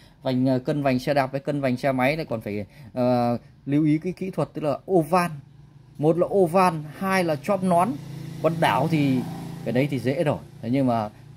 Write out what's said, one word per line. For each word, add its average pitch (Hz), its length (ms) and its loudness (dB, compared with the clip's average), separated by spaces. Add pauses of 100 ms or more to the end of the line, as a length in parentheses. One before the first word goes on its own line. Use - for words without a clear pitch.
(220)
vành, 127 240 0
ờ, 131 120 2
cân 147 240 -2
vành 131 160 2
xe 143 160 -2
đạp 135 180 0
với 139 80 -6
cân 147 200 -4
vành 127 160 0
xe 135 160 -2
máy 131 240 2
lại 160 100 -8
còn 113 140 -6
phải, 104 260 -6 (260)
ờ, 123 460 0 (280)
lưu 143 180 0
ý 156 140 2
cái 180 140 -6
kỹ 185 180 -8
thuật, 156 240 -4
tức 151 100 -6
là 143 140 -2 (120)
oval. 175 400 2 (680)
Một 160 200 4
là 170 80 2
oval, 180 480 4 (220)
hai 190 280 0
là 160 120 0
chóp 190 260 -2
nón. 185 280 4 (520)
Còn 160 180 2
đảo 131 300 2
thì 139 300 2 (440)
cái 117 80 -2
đấy 135 180 2
thì 139 80 -4
dễ 135 260 -2
rồi. 131 140 0 (240)
Thế 113 80 -6
nhưng 135 160 2
mà 113 240 0 (260)